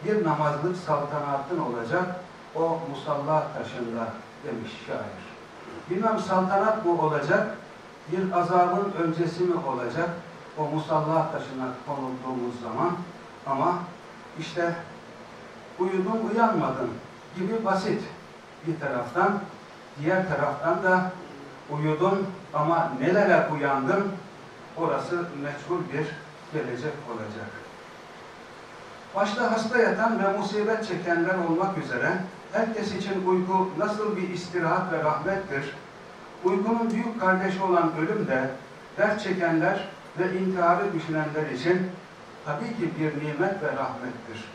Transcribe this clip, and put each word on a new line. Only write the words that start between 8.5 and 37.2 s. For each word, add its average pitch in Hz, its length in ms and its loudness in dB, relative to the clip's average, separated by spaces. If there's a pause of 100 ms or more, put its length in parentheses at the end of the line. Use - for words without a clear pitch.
öncesi 165 400 2
mi 175 120 4 (120)
olacak, 127 440 0 (480)
o 156 60 2
musalla 156 680 2
taşına 127 360 -4 (180)
konulduğumuz 120 760 -4
zaman. 135 300 0 (540)
Ama 135 280 2 (640)
işte 170 360 0 (1040)
"Uyudun, 190 540 2
uyanmadın" 175 580 2 (460)
gibi 220 280 0
basit 190 380 2 (640)
bir 156 140 -2
taraftan, 147 580 2 (640)
diğer 180 280 4
taraftan 151 540 2
da 185 300 4 (580)
"Uyudun 156 560 2 (280)
ama 165 460 2
nelere 175 540 6
uyandın?" 143 580 2 (640)
orası 165 380 0
meçhul 151 680 -4 (120)
bir 151 140 0 (460)
gelecek 143 400 -4 (200)
olacak. 107 380 -8 (1600)
Başta 214 380 4
hasta 220 260 2
yatan 208 460 4
ve 196 140 4
musibet 208 500 0
çekenler 170 460 2
olmak 175 440 2
üzere 147 340 0 (400)
herkes 214 420 0
için 185 320 0
uyku 185 420 4 (100)
nasıl 214 380 2
bir 180 120 -2
istirahat 170 640 0
ve 156 120 0
rahmettir, 151 720 0 (680)
uykunun 220 460 4
büyük - 300 0